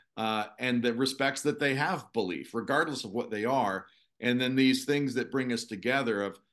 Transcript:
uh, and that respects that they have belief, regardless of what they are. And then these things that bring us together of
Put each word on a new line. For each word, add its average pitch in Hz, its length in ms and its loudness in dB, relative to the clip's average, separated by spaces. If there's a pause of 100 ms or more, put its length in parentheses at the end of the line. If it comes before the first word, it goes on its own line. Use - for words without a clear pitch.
(160)
uh, 110 300 -2 (120)
and 123 240 0
that 120 120 2
respects 135 480 0
that 147 180 0
they 139 140 2
have 151 400 -2
belief, 90 400 -2
regardless 139 500 0
of 104 60 -10
what 120 200 -4
they 107 140 -2
are. 113 400 0 (360)
And 123 200 2
then 127 160 0
these 131 300 4
things 143 300 2
that 123 140 -2
bring 127 220 0
us 113 120 -2
together 113 580 0
of 98 160 -4 (140)